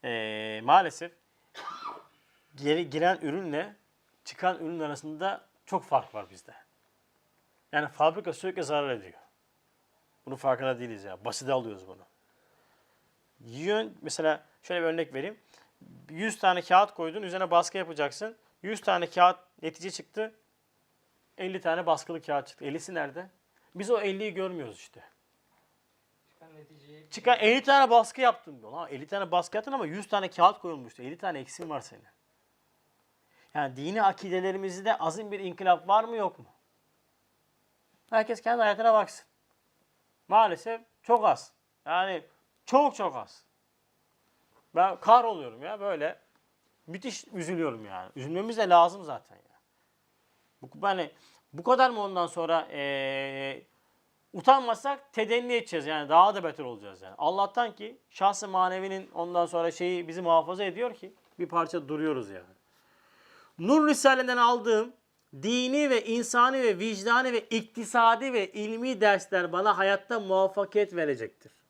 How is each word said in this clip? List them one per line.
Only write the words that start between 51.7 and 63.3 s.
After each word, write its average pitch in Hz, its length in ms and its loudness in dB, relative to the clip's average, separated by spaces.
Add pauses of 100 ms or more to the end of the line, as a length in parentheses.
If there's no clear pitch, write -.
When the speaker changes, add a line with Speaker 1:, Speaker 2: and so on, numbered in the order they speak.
Speaker 1:
mı 220 100 -6
ondan 185 260 -2
sonra, 165 440 -2
ee, 135 920 -6 (680)
utanmasak 262 800 2
tedenni 233 400 -2
edeceğiz 202 340 -4
yani 151 220 -6
daha 180 260 8
da 185 100 -6
beter 151 200 -6
olacağız 101 380 -12
yani. 95 160 -18
Allah'tan 196 560 -2
ki 226 240 -16 (120)
şahs-ı 196 380 0
manevinin 185 640 -2
ondan 175 320 0
sonra 170 240 -2
şeyi 175 380 -4
bizi 170 140 -10
muhafaza 170 420 2
ediyor 214 300 -6
ki - 200 -20 (240)
bir 170 100 -6
parça 165 400 -2
duruyoruz 147 420 -4
yani. 92 240 -18 (1040)